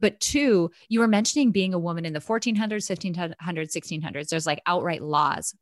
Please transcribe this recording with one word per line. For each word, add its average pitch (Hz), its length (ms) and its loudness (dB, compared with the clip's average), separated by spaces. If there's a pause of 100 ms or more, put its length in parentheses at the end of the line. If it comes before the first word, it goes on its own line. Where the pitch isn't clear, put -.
but 208 180 2
two, 214 520 2 (180)
you 226 120 4
were 233 60 6
mentioning 226 440 4
being 190 240 2
a 175 40 0
woman 170 240 -4
in 160 100 -4
the 151 60 -4
fourteen 226 360 -2
hundreds, 214 320 -2
fifteen 180 260 -4 (260)
hundreds, 160 340 -6
sixteen 156 280 -8
hundreds. 151 300 -8
There's, 160 160 -2
like, 147 180 -2
outright 175 380 -2
laws, 147 580 0